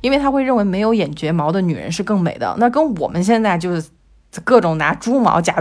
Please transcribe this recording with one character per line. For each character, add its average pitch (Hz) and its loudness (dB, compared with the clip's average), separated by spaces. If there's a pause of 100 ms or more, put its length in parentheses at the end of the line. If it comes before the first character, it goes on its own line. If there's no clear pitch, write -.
因 254 0
为 277 2
她 277 0
会 269 0
认 254 2
为 208 2
没 196 0
有 220 2
眼 160 0
睫 156 -4
毛 160 0
的 190 0
女 170 0
人 95 -8
是 185 -6
更 202 0
美 170 -2
的。 - -4
那 240 4
跟 277 0
我 147 -4
们 175 -2
现 220 2
在 196 0
就 175 -2
是 160 -6 (540)
各 233 4
种 165 0
拿 156 -2
猪 254 -2
毛、 175 2
假 170 0